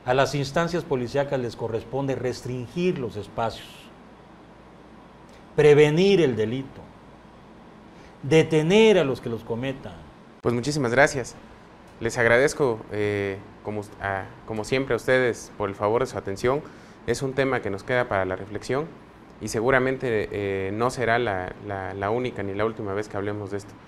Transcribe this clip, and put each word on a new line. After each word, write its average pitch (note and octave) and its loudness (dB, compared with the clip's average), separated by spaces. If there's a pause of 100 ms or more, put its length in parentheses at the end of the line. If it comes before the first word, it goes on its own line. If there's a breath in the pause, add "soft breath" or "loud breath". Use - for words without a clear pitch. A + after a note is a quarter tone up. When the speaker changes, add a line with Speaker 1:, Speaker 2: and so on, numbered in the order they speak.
Speaker 1:
a B2 2
las C3 4
instancias E3 -2
policíacas C3+ -2
les A#2 -6
corresponde C3 -4
restringir B2+ -4
los G#2 -6
espacios, G#2 -6 (1900 loud breath)
prevenir D3+ 8
el C3 4
delito, A#2+ -4 (1400 loud breath)
detener D#3+ 6
a D#3 4
los C3 -2
que A#2+ -8
los A2 -8
cometan. A#2 -8 (480)
Speaker 2:
Pues A#2+ 2
muchísimas B2 0
gracias. B2 2 (680)
Les A2+ -4
agradezco, B2 4 (140)
eh, G2+ -2 (260)
como, G#2+ -6 (180)
a, G2 -4 (220)
como G#2+ -6
siempre, C3 -2
a A#2 0
ustedes B2+ 0
por G#2 -2
el G2 -6
favor G#2+ 0
de F#2 -2
su G2+ -8
atención. B2 -2 (440 loud breath)
Es A#2+ -2
un C3+ -4
tema C3 0
que G#2 -6
nos G2 -6
queda B2 0
para F#2+ 0
la F#2 -4
reflexión G#2 -6 (540)
y A2 -8
seguramente, B2+ 0
eh, G2 -2
no A#2+ 0
será A#2 0
la, F#2+ -2 (120)
la, G2 -8
la G2 -2
única A#2 -4
ni G2 -6
la G#2+ 0
última G#2+ -6
vez G#2 -4
que G#2+ -8
hablemos G#2 -6
de G2+ -6
esto. - -10 (160 loud breath)